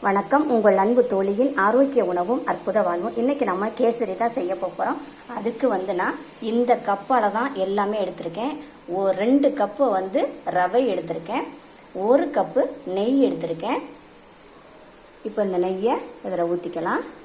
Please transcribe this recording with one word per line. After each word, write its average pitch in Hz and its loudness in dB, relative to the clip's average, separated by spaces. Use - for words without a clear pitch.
வணக்கம், 202 2
உங்கள் 208 6
அன்பு 240 4
தோழியின் 202 2
ஆரோக்கிய 254 4
உணவும் 185 0
அற்புத 196 -2
வாழ்வும். 175 -2
இன்னைக்கு 269 0
நம்ம 190 -2
கேசரி 226 0
தான் 233 0
செய்ய 180 -2
போறோம். 190 -4
அதுக்கு 226 -4
வந்து 190 -2
நான் 247 -2
இந்த 240 4
கப்பால 208 2
தான் 269 -2
எல்லாமே 202 0
எடுத்திருக்கேன். 185 -6
ஒரு 196 2
ரெண்டு 277 4
கப்பு 196 0
வந்து 190 0
ரவை 180 2
எடுத்திருக்கேன், 175 -6
ஒரு 277 6
கப்பு 202 0
நெய் 254 2
எடுத்திருக்கேன். 175 -4
இப்போ 202 -6
இந்த 185 0
நெய்யை 190 0
இதுல 175 -2
ஊத்திக்கலாம். 180 -4